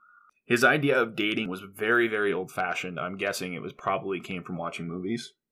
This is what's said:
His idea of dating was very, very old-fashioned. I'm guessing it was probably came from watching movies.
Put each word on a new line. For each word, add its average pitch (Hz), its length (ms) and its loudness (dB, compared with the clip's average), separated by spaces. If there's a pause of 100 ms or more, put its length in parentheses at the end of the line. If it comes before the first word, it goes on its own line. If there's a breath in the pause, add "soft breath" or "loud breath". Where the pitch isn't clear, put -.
(440 soft breath)
His 120 200 4
idea 131 360 6
of 113 140 0
dating 107 340 0
was 92 140 -6
very, 110 460 2
very 104 240 2
old-fashioned. 90 680 -4
I'm 90 180 -4
guessing 98 380 -2
it 80 80 -8
was 95 100 -8
probably 98 460 -2
came 90 240 -6
from 90 140 -6
watching 85 320 -4
movies. 92 460 -4 (180)